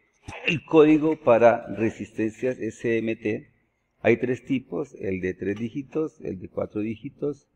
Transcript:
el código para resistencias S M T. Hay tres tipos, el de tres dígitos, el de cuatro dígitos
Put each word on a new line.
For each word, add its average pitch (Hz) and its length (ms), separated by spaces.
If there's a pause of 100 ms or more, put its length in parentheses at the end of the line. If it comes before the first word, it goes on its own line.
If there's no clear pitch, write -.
(480)
el 170 180
código 156 540
para 117 560
resistencias 110 840
S 113 380
M 113 180
T. 110 360 (500)
Hay 117 160
tres 123 280
tipos, 143 500
el 95 240
de 92 140
tres 101 240
dígitos, 139 640
el 95 180
de 104 100
cuatro - 320
dígitos 139 760